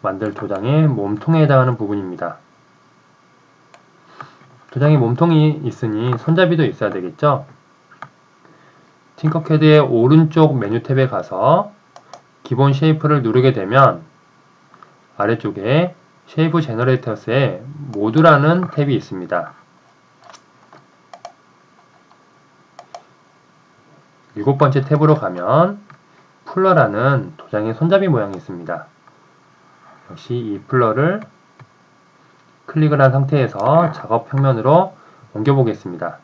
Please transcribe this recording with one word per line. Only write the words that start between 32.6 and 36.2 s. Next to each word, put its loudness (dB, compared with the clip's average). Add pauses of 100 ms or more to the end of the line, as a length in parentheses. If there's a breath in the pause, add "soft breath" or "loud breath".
클릭을 0
한 6
상태에서 0
작업 -4
평면으로 2 (380 soft breath)
옮겨보겠습니다. -2